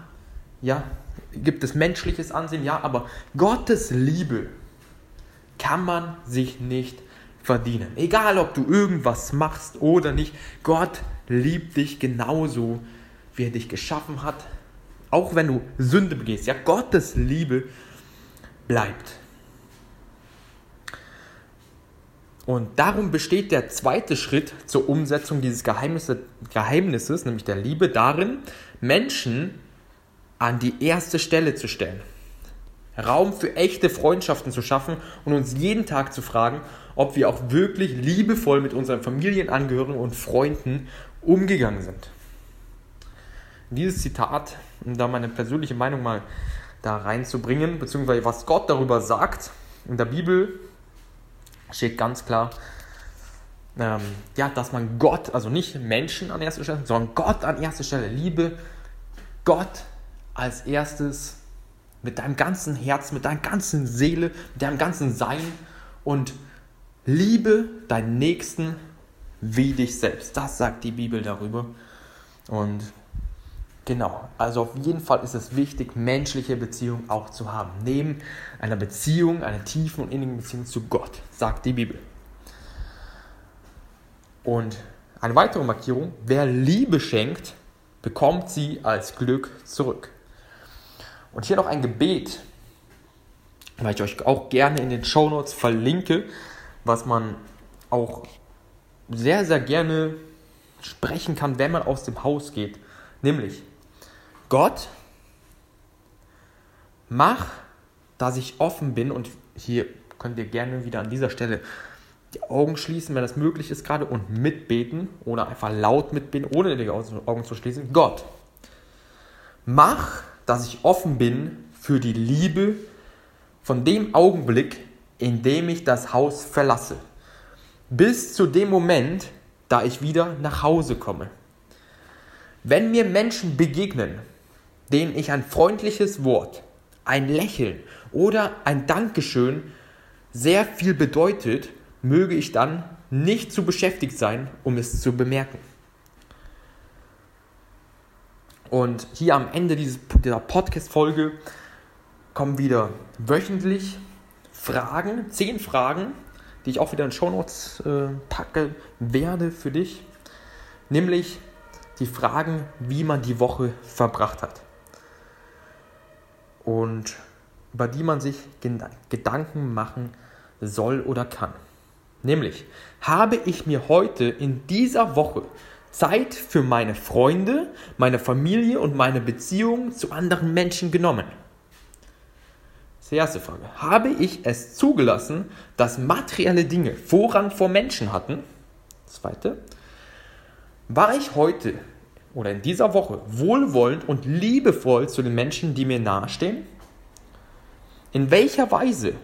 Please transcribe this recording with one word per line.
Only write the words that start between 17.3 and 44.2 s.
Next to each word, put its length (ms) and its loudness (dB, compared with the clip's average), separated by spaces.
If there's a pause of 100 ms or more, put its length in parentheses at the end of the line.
bleibt. 540 -2 (3250)
Und 340 0
darum 320 2
besteht 400 0
der 160 2
zweite 480 0
Schritt 380 -2 (140)
zur 200 2
Umsetzung 540 0
dieses 240 -2
Geheimnisse, 540 -2 (340)
Geheimnisses, 720 0
nämlich 180 -4
der 140 -2
Liebe, 320 2
darin, 480 2 (420)
Menschen 800 0 (800)
an 200 2
die 220 -2
erste 380 2
Stelle 360 2
zu 120 -8
stellen. 340 -6 (960)
Raum 360 2
für 240 -4
echte 320 2
Freundschaften 640 0
zu 80 -2
schaffen 340 -2 (300)
und 80 2
uns 240 0
jeden 280 0
Tag 280 -4
zu 80 -8
fragen, 400 0 (340)
ob 220 2
wir 100 6
auch 240 -2
wirklich 460 2
liebevoll 640 4
mit 120 -4
unseren 300 -2
Familienangehörigen 920 0
und 180 -4
Freunden 720 0 (340)
umgegangen 600 4
sind. 300 -12 (1600)
Dieses 320 -2
Zitat, 540 -2 (280)